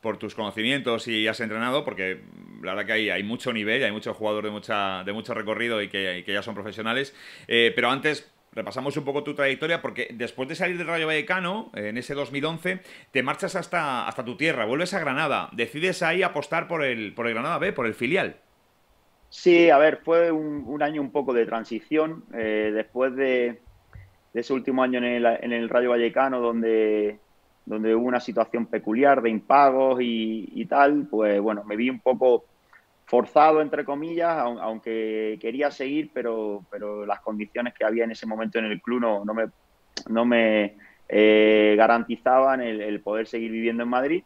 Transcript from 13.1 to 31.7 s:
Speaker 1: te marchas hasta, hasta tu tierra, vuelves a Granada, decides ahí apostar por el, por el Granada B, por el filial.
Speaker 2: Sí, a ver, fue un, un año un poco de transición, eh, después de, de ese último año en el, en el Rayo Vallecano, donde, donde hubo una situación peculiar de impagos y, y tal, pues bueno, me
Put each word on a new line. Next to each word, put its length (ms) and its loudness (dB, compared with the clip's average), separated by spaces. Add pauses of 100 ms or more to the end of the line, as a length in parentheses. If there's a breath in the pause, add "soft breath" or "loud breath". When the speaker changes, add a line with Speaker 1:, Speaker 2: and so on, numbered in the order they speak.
Speaker 1:
te 140 0
marchas 320 -4
hasta, 500 -4
hasta 180 -8
tu 120 -10
tierra, 280 -2
vuelves 300 -2
a 60 -2
Granada, 500 -2
decides 540 -2
ahí 180 2
apostar 460 -2
por 160 -2
el, 300 -4
por 120 -4
el 80 -2
Granada 240 -4
B, 140 -2
por 140 -4
el 80 -2
filial. 420 -2 (920)
Speaker 2:
Sí, 400 6
a 100 10
ver, 260 6
fue 260 4
un, 340 -4
un 160 -6
año 220 -2
un 80 -6
poco 220 -2
de 120 4
transición, 800 -4 (100)
eh, 400 0
después 440 -2
de, 440 0 (720 soft breath)
de 80 -4
ese 120 -4
último 320 0
año 140 0
en 60 -2
el, 220 0
en 260 0
el 160 -2
Rayo 220 2
Vallecano, 500 2
donde, 800 2 (480)
donde 300 0
hubo 100 2
una 140 0
situación 460 -2
peculiar 560 2
de 80 2
impagos 720 4
y, 540 -2
y 120 -6
tal, 440 4
pues 300 2
bueno, 240 -2
me 100 -6